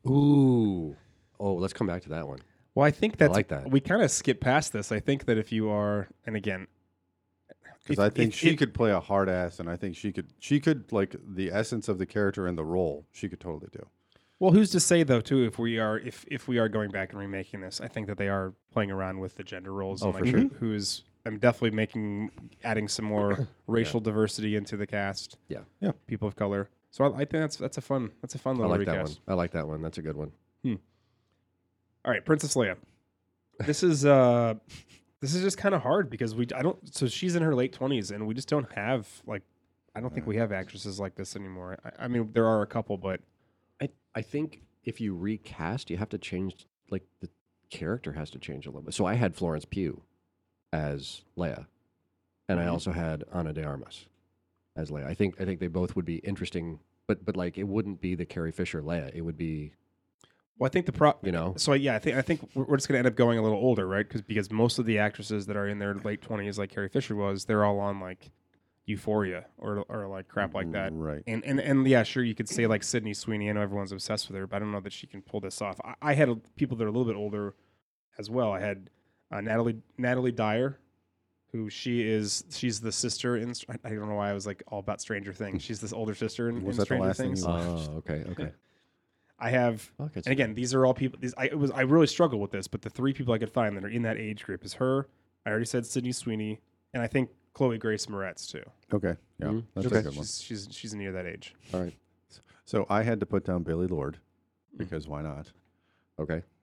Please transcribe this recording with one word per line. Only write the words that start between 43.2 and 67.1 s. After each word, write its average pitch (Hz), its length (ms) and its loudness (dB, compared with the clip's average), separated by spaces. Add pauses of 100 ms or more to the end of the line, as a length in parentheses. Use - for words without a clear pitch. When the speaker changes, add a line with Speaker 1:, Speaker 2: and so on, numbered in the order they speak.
Speaker 1:
I, 139 80 -4 (280)
I 113 60 -4
think 151 400 -6 (200)
if - 180 -8
you 101 140 -2
recast, 101 760 -6
you 85 60 -2
have 107 120 -4
to 98 100 -6
change, - 480 -6 (240)
like, 95 140 -4 (160)
the - 80 -12 (420)
character 87 420 -4
has 76 180 -8
to 67 100 -16
change 71 260 -10
a 69 40 -10
little 69 120 -14
bit. 78 120 -10
So 98 120 2
I 101 80 2
had 110 220 2
Florence 80 280 -2
Pugh, 90 380 -4 (680)
as 71 500 -4 (140)
Leia, 76 300 -4 (840)
and 90 100 2
I 85 60 2
Speaker 2:
Mm-hmm. 87 80 2
Speaker 1:
also 85 200 -2
had 80 400 -2
Ana 82 200 -4
de 78 120 -6
Armas - 420 -10 (720)
as 78 140 -6
Leia. 73 160 -6
I 85 80 -6
think, 98 260 0
I 95 40 -4
think 90 160 -4
they 92 80 -2
both 90 280 -2
would 90 100 -2
be 82 120 -4
interesting, 85 640 -6 (260)
but, 95 180 -2
but, 95 120 -4
like, 90 220 -4
it 98 60 -2
wouldn't 98 360 -2
be 92 140 -2
the 82 100 -4
Carrie 82 280 -4
Fisher 87 300 -4
Leia. 73 320 -4
It 82 80 -8
would 82 140 -6
be 78 360 -6 (880)
Speaker 2:
Well, 131 80 0
I 131 40 2
think 180 160 0
the 135 60 -2
pro-, - 300 6
Speaker 1:
You 95 100 0
know? 87 240 0
Speaker 2:
so, - 180 2
yeah, 139 200 2
I 110 40 0
think, 127 180 0
I 135 60 2
think - 320 -2
we're, 135 100 0
we're 139 120 4
just 131 120 -2
gonna 135 100 4
end 123 100 4
up 110 80 4
going 120 220 6
a 110 40 2
little 107 160 2
older, 107 280 4
right? 101 220 0
'Cause, 107 140 -6
because 104 280 -2
most 117 280 4
of 117 80 0
the 110 120 4
actresses 104 480 0
that 104 100 -4
are 101 120 -2
in 101 100 -4
their 101 160 -2
late 101 280 -6
twenties, 101 360 -4
like 98 120 -4
Carrie 101 180 -4
Fisher 135 280 -2